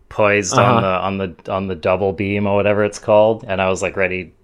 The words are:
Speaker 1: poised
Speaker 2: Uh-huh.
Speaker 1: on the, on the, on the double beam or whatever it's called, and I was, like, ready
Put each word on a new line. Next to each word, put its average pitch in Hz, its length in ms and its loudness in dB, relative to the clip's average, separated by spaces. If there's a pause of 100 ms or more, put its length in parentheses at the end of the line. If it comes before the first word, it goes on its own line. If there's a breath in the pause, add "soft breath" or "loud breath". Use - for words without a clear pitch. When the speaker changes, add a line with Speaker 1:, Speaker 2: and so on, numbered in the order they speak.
(100)
Speaker 1:
poised 104 440 0
Speaker 2:
Uh-huh. 120 200 4
Speaker 1:
on 113 80 2
the, 95 60 0
on 92 300 -2
the, 95 340 -8
on 98 140 -2
the 95 80 -6
double 95 400 0
beam 101 320 -4
or 98 100 0
whatever 101 260 2
it's 104 160 -4
called, 110 480 4
and 95 140 -4
I 95 80 2
was, 95 140 -2
like, 90 140 -4
ready 92 360 -4 (120)